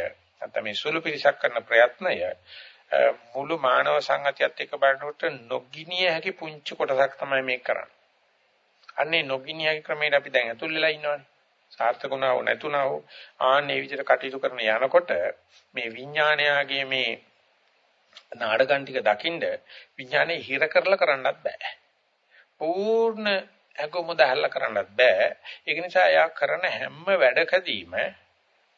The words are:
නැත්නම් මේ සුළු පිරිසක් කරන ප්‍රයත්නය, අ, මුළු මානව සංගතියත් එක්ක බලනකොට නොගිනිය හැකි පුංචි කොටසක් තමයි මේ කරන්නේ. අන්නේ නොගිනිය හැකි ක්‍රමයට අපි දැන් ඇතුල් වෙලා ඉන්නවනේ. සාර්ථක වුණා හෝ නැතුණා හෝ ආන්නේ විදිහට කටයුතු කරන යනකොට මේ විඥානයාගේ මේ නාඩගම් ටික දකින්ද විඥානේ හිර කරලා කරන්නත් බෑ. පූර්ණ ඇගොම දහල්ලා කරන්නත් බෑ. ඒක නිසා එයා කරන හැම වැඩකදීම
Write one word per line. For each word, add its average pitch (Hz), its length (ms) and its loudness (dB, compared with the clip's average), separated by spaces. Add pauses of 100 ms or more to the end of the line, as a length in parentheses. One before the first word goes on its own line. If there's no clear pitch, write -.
(340)
නැත්නම් - 300 -8
මේ 107 100 -8
සුළු 156 260 -4
පිරිසක් 147 380 0
කරන 120 240 -2
ප්‍රයත්නය, 120 580 4
අ, 90 120 -4 (960)
මුළු 147 300 -6
මානව 139 420 2
සංගතියත් 143 600 -2
එක්ක 143 140 -8
බලනකොට 139 480 0 (220)
නොගිනිය 156 640 -6
හැකි 165 240 -2
පුංචි 156 420 -14
කොටසක් 139 400 0
තමයි 139 280 -2
මේ 127 180 -4
කරන්නේ. - 340 -6 (1000)
අන්නේ 160 300 0
නොගිනිය 143 440 -6
හැකි 156 160 -2
ක්‍රමයට 151 320 -2
අපි 139 160 0
දැන් 123 180 0
ඇතුල් 156 260 -6
වෙලා 160 160 2
ඉන්නවනේ. 147 340 -4 (420)
සාර්ථක - 380 -2
වුණා 135 280 0
හෝ 127 100 0
නැතුණා 135 420 -2
හෝ 147 160 -2 (380)
ආන්නේ 135 420 2
විදිහට 135 260 -8
කටයුතු 131 340 0
කරන 127 200 -4
යනකොට 113 500 2 (640)
මේ 120 160 -6
විඥානයාගේ 143 920 0
මේ 131 260 -2 (1200)
නාඩගම් 123 500 2
ටික 131 200 -6
දකින්ද 156 420 0 (480)
විඥානේ 143 460 -2
හිර 135 280 -4
කරලා 185 320 2
කරන්නත් 143 420 0
බෑ. - 320 -8 (840)
පූර්ණ 214 720 0 (500)
ඇගොම 165 340 -6
දහල්ලා 151 380 4
කරන්නත් 104 420 -2
බෑ. 117 360 6 (320)
ඒක 160 180 -4
නිසා 180 280 2
එයා 160 240 6
කරන 165 360 -2
හැම 135 380 -8 (100)
වැඩකදීම 139 800 2 (840)